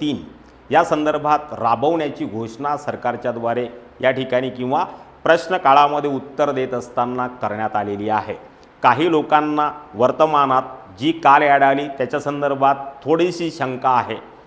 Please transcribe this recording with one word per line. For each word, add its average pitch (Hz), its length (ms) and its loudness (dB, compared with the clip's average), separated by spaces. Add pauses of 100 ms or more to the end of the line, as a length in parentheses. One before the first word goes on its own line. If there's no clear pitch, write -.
तीन 143 160 -2 (540)
या 151 120 4
संदर्भात 151 560 0 (120)
राबवण्याची 139 760 -2
घोषणा 113 520 -6
सरकारच्या 120 540 -6
द्वारे 117 360 -4 (340)
या 131 100 4
ठिकाणी 127 380 -2
किंवा 127 340 -2 (400)
प्रश्नकाळामध्ये 147 840 4
उत्तर 139 420 -2
देत 131 220 -4
असताना 123 540 -4
करण्यात 107 480 -6
आलेली 101 340 -4
आहे. 107 240 -4 (500)
काही 139 280 4
लोकांना 151 600 0 (220)
वर्तमानात 131 680 2 (380)
जी 139 120 0
काल 151 320 6
ॲड 143 200 4
आली 147 240 2
त्याच्या - 320 -4
संदर्भात 139 560 0 (280)
थोडीशी 170 480 0
शंका 131 380 -4
आहे 113 260 0 (320)